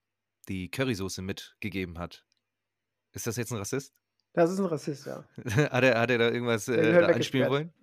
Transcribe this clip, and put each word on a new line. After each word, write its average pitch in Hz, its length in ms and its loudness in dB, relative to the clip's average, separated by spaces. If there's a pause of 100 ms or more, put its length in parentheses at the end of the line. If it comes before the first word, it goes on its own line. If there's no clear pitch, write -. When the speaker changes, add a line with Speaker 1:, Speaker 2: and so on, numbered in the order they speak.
(500)
Speaker 1:
die 92 200 -6
Currysoße 98 520 -4
mitgegeben 92 760 -8
hat, 85 280 -12 (880)
ist 104 140 -10
das 113 100 -4
jetzt 120 140 -6
ein 120 60 -6
Rassist? 127 360 -6 (400)
Speaker 2:
Das 175 180 4
ist 190 80 -4
ein 196 60 0
Rassist, 147 420 -6
ja. 139 160 -12 (140)
Speaker 1:
<laughs> 120 340 0
Hat 123 120 2
er, 123 160 6
hat 117 120 2
er 120 60 2
da 117 120 4
irgendwas, 117 360 0
Speaker 2:
Der 120 120 0
Speaker 1:
äh, - 40 4
Speaker 2:
gehört 170 220 6
Speaker 1:
da 196 100 4
anspielen 151 320 0
Speaker 2:
weggesperrt. 135 60 0
Speaker 1:
wollen? 151 320 -2